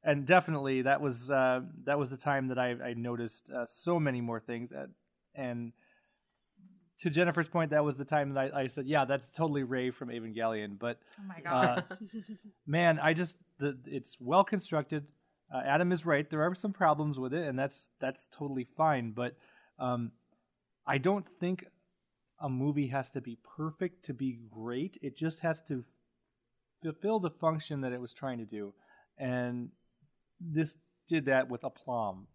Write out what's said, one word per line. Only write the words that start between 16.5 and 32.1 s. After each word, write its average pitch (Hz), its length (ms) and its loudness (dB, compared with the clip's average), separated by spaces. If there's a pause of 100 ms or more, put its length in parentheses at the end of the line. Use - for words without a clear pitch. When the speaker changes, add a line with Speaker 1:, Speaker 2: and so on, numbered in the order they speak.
Speaker 1:
some 202 180 -4
problems 151 460 2
with 127 160 -2
it, 165 120 -2
and 127 120 -2
that's, - 320 -4 (100)
that's 131 280 -6
totally 135 380 -6 (100)
fine. 135 360 2
But, 123 240 -4 (420)
um, 123 340 -2 (720)
I 139 120 2
don't 190 300 2
think 180 380 -4 (760)
a 147 80 -4
movie 139 400 0
has 131 240 -4
to 135 80 -4
be 117 180 -12 (180)
perfect 160 500 -6
to 143 80 -6
be 123 240 -4 (120)
great. 120 520 -6
It 139 140 -8
just 160 240 -4
has 160 220 -2
to 127 220 -4 (1000)
fulfill 196 380 0
the 175 100 0
function 156 520 -2
that 127 100 -2
it 123 80 -6
was 123 120 -10
trying 131 260 -6
to 113 80 -8
do. 104 280 -8 (440)
And 123 520 -2 (720)
this 156 360 -2 (320)
did 156 180 2
that 131 220 4
with 123 160 -6
aplomb 110 720 -4